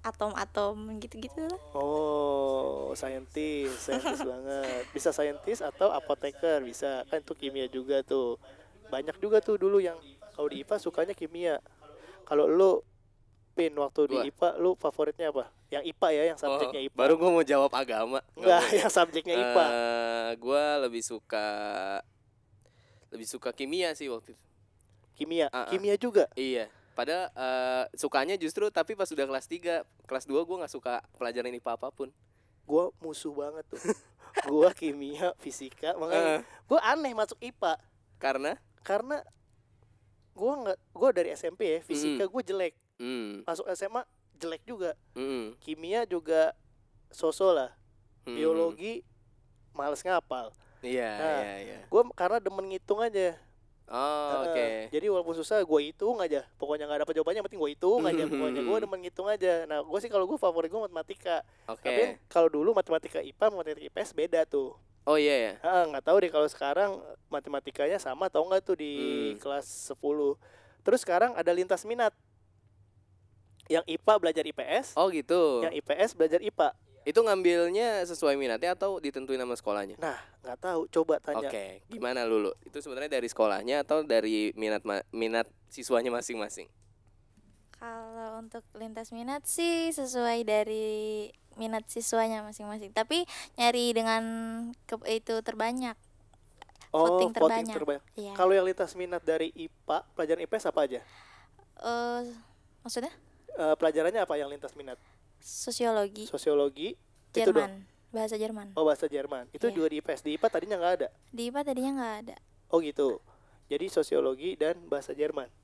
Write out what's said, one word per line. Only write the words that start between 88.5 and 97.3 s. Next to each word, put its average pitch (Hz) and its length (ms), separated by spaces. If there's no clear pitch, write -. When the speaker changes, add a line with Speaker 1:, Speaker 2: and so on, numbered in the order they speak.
Speaker 1:
lintas 220 400
minat 247 320
sih 330 480
sesuai 240 560
dari 214 800
minat 220 300
siswanya 226 540
masing-masing. 208 520
Tapi 311 360
nyari 240 360
dengan 226 300
ke-, - 240
itu 226 320
terbanyak. 226 560
Speaker 2:
Oh, 160 160
Speaker 1:
Voting 180 280